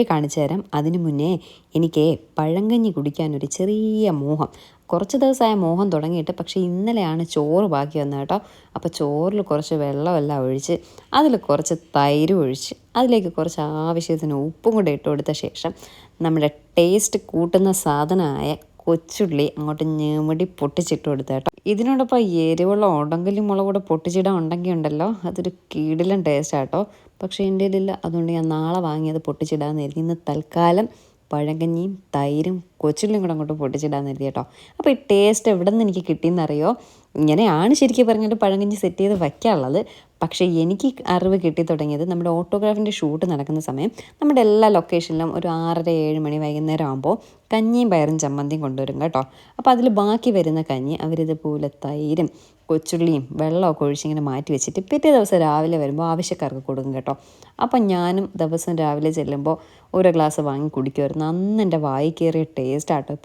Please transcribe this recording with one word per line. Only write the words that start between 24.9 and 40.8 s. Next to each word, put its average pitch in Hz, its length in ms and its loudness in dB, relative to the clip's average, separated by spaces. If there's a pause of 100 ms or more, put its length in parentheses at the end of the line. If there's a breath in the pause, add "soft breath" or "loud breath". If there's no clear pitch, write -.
അതൊരു 180 240 -6 (200)
കിടിലൻ 165 560 0
ടേസ്റ്റ് 143 320 0
ആട്ടോ. 135 200 -2 (420 loud breath)
പക്ഷേ 190 180 -6 (100)
എൻ്റെ 190 140 0
കയ്യിലില്ല, 190 280 0 (120)
അതുകൊണ്ട് 170 340 -2
ഞാൻ 160 160 0
നാളെ 165 320 0
വാങ്ങി 156 280 -2
അത് 160 140 -4
പൊട്ടിച്ചിടാമെന്ന് 151 580 -4
കരുതി. 143 180 -6
ഇന്ന് 165 120 -2 (140)
തൽക്കാലം 170 580 2 (440 soft breath)
പഴങ്കഞ്ഞിയും 165 600 -2 (240)
തൈരും 151 400 0 (260)
കൊച്ചുള്ളിയും 202 400 0
കൂടെ 175 120 0
അങ്ങോട്ട് 156 260 -4
പൊട്ടിച്ചിടാമെന്ന് 143 520 -4
കരുതി 139 140 -6
കേട്ടോ. 131 160 -4 (360 loud breath)
അപ്പോൾ - 160 2
ഈ - 20 -2 (140)
ടേസ്റ്റ് 208 440 4
എവിടെ 180 180 2
നിന്ന് 226 140 4
എനിക്ക് 185 240 -2
കിട്ടിയെന്നറിയോ? 160 600 0 (500 loud breath)
ഇങ്ങനെയാണ് 170 600 4
ശരിക്കും 247 280 4
പറഞ്ഞിട്ട് 220 340 2
പഴങ്കഞ്ഞി 202 400 2
സെറ്റ് 185 200 0
ചെയ്ത് 202 200 2
വയ്ക്കാനുള്ളത്. 151 580 0 (420 loud breath)
പക്ഷേ 165 220 0 (180)
എനിക്ക് 190 260 0 (260)